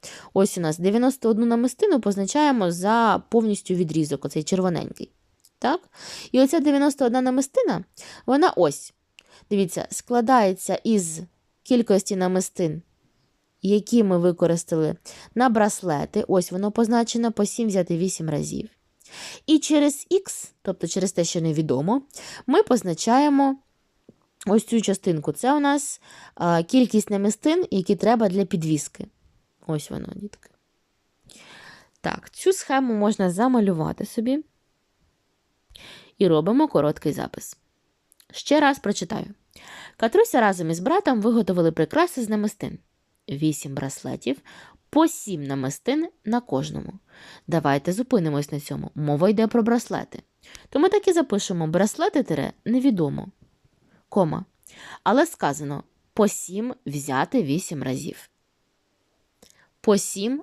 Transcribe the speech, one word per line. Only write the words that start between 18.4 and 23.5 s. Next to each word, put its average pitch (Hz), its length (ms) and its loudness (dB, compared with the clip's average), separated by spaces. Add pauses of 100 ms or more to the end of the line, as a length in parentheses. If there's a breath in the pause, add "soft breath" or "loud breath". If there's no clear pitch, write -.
І 302 120 6
через 294 500 2
ікс, - 440 -4 (100)
тобто 180 260 -6
через 190 240 -2
те, 170 120 0
що 165 160 -4
невідомо, 160 600 0 (440 loud breath)
ми 330 160 4
позначаємо 269 960 2 (880)